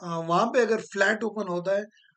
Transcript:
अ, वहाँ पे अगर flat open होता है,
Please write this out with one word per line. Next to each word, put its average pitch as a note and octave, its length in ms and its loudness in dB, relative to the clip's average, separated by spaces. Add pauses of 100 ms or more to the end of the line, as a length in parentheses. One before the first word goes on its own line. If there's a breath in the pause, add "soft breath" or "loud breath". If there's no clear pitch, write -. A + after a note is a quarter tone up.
अ, F3+ 40 -12
वहाँ E3+ 400 2
पे B3+ 140 2
अगर A3 200 2
flat G3+ 440 0
open G#3+ 240 -4
होता F3 280 -2
है, G#3 80 -4 (320 soft breath)